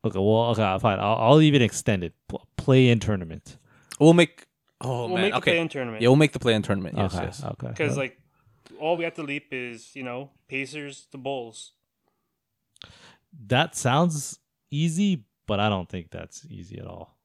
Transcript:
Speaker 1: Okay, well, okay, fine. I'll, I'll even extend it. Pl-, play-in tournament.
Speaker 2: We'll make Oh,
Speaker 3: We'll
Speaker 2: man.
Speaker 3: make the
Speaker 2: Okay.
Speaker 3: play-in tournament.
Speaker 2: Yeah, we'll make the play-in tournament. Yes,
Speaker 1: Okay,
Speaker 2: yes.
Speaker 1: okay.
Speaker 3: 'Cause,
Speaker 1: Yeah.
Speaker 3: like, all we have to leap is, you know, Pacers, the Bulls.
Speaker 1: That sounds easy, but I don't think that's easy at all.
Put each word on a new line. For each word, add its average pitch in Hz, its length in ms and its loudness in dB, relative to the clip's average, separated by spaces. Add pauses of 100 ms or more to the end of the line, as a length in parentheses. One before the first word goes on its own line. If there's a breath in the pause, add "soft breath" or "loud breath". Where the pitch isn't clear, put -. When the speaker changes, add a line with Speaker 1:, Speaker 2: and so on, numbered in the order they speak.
Speaker 1:
Okay, 101 160 -4
well, 110 340 2
okay, 101 280 0
fine. 104 180 0
I'll, 104 180 0
I'll 143 260 6
even 143 180 6
extend 104 420 0
it. 82 120 -8 (140)
Pl-, - 180 -12 (100)
play-in 127 440 4
tournament. 90 580 -6 (420 loud breath)
Speaker 2:
We'll 160 140 8
make - 320 2 (340)
Oh, 123 260 -4
Speaker 3:
We'll - 20 -8
Speaker 2:
man. - 140 -2
Speaker 3:
make 143 100 0
the 120 60 -2
Speaker 2:
Okay. 139 140 0
Speaker 3:
play-in 165 160 0
tournament. 117 340 -6
Speaker 2:
Yeah, 120 60 6
we'll 135 80 8
make 151 160 4
the - 60 -10
play-in 110 240 2
tournament. 95 340 -4
Yes, 92 180 -2
Speaker 1:
Okay, 87 100 -4
Speaker 2:
yes. - 200 -12
Speaker 1:
okay. - 300 -10
Speaker 3:
'Cause, 147 220 -2
Speaker 1:
Yeah. 139 60 -4
Speaker 3:
like, - 160 -10 (600)
all 165 180 -2
we 165 80 -4
have 165 100 -8
to 165 80 -10
leap 143 300 -8
is, 120 420 -12
you 135 80 -12
know, 127 280 -10 (180)
Pacers, 139 640 -12
the 143 80 -16
Bulls. 123 540 -12 (1700 soft breath)
Speaker 1:
That 131 300 0
sounds 151 600 -2 (320)
easy, 165 540 0 (220)
but 101 140 -2
I 107 80 2
don't 92 200 -2
think 87 220 -12
that's 85 400 -16
easy 98 280 -16
at 95 80 -16
all. 87 380 -18